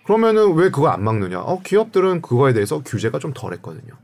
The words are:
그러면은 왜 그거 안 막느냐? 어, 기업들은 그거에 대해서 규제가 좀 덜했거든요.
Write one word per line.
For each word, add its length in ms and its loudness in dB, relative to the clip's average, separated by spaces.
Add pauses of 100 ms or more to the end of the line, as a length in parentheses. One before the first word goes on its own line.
그러면은 500 4
왜 160 4
그거 180 2
안 140 -2
막느냐? 380 -2
어, 240 -4
기업들은 580 0
그거에 300 2
대해서 320 -2
규제가 340 -4
좀 160 -8
덜했거든요. 680 -14